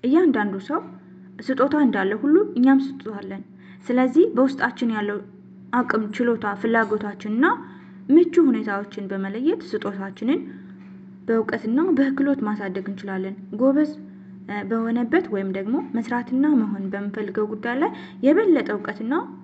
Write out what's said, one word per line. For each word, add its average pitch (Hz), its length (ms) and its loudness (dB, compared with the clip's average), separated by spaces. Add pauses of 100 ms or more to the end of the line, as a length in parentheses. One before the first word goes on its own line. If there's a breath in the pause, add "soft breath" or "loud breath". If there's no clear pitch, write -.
እያንዳንዱ 240 600 4
ሰው 320 180 -4 (580 loud breath)
ስጦታ 262 420 0
እንዳለ 196 360 2
ሁሉ 277 180 2 (180)
እኛም 269 280 6
ስጦታ 220 340 -8
አለን። 196 260 -12 (440 loud breath)
ስለዚህ 254 460 4
በውስጣችን 254 600 0
ያለው 208 260 -4 (560)
አቅም፣ 240 360 2
ችሎታ፣ 226 360 0 (100)
ፍላጎታችንና 214 880 0 (640 loud breath)
ምቹ 330 240 8 (100)
ሁኔታዎችን 208 640 -2
በመለየት 196 580 -2
ስጦታችንን 202 760 -4 (840 loud breath)
በእውቀትና 226 560 0 (140)
በክህሎት 277 480 2
ማሳደግ 202 460 -4
እንችላለን። 190 460 -6 (200)
ጎበዝ፣ 269 360 4 (560 loud breath)
እ፣ 202 180 -8
በሆነበት 226 640 0
ወይም 196 240 -4
ደግሞ 196 240 -4 (160)
መስራትና 240 600 -2
መሆን 208 340 0
በምንፈልገው 202 600 -4
ጉዳይ 220 300 -6
ላይ 339 140 0 (320 loud breath)
የበለጠ 311 480 4
እውቀትና 220 420 -6 (300)